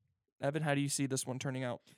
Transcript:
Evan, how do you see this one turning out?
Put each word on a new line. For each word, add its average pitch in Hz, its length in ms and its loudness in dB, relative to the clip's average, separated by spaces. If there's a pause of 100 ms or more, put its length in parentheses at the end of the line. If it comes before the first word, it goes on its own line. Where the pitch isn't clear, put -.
(420)
Evan, 151 220 0
how 147 100 4
do 139 80 4
you 143 80 2
see 139 160 0
this 131 220 0
one 123 100 -4
turning 131 260 -4
out? 123 180 -4 (160)